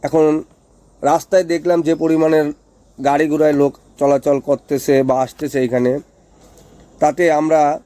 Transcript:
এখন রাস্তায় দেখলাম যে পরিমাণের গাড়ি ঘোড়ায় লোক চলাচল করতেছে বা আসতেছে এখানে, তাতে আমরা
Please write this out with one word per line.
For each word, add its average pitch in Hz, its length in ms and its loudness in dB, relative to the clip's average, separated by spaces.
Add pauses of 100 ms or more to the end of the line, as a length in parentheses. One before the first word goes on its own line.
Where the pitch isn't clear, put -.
এখন 156 220 2 (760)
রাস্তায় 165 520 0
দেখলাম 170 340 0
যে 165 60 2 (100)
পরিমাণের 160 420 2 (520)
গাড়ি 143 340 0
ঘোড়ায় 151 300 2
লোক 139 100 2 (280)
চলাচল 143 380 0 (100)
করতেছে 139 480 -2 (120)
বা 127 160 0
আসতেছে 143 420 -8
এখানে, 123 260 0 (1080)
তাতে 151 220 0 (160)
আমরা 156 220 2 (240)